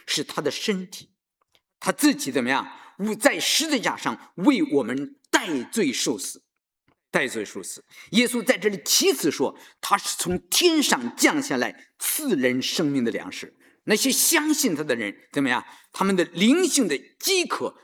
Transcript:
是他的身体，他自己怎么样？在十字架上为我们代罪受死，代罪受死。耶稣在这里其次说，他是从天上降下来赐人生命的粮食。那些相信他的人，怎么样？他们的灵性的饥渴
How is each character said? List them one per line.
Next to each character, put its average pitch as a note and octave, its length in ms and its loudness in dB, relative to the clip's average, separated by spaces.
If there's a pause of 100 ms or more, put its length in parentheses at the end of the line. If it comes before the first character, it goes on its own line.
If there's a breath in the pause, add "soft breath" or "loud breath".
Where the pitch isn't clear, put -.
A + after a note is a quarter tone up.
是 D#3 160 -2
他 - 180 -6
的 C#3+ 80 0
身 F#3 400 -4
体， - 220 -18 (720)
他 F#3+ 100 -2
自 D4 240 4
己 C#3 160 -6
怎 B2 140 0
么 B2 60 0
样？ C3 200 0 (480 loud breath)
在 G#3+ 220 2
十 - 280 0
字 C#4 120 2
架 D3 160 -2
上 - 400 -6
为 G#3 260 4 (120)
我 C#3 100 4
们 C3+ 340 -6 (100)
代 F3 360 -2
罪 D3+ 280 0
受 B2 240 -2
死， - 280 -12 (680)
代 D#3 160 0
罪 A2 180 -6
受 G2 160 -12
死。 - 240 -14 (280 loud breath)
耶 A3+ 160 4
稣 A#3 160 -4
在 A#3+ 120 4
这 G3 120 -2
里 G3 160 -4
其 F4+ 280 4
次 F3 160 0
说， B2+ 300 -2 (220 loud breath)
他 G3+ 180 2
是 - 180 -4
从 F3+ 320 -2
天 D#4+ 320 4
上 B2+ 360 -2
降 F#3+ 260 2
下 C3+ 140 -2
来 A#2+ 420 -4
赐 C#4 380 -2
人 B2+ 260 2
生 D#3+ 240 0
命 C#3 160 0
的 A#2 80 0
粮 F#2 220 -8
食。 - 240 -16 (280 soft breath)
那 G#3+ 120 2
些 B3 160 0
相 D4+ 420 2
信 F#3 220 0
他 D3+ 80 -4
的 C#3 100 0
人， G#2 380 -8
怎 C#3 100 0
么 C3+ 60 2
样？ B2 160 0 (280 loud breath)
他 - 120 -2
们 G3 100 2
的 F3 100 2
灵 G#3+ 400 2
性 C4 220 2
的 D3 100 -2 (220)
饥 F4+ 260 0
渴 - 400 -6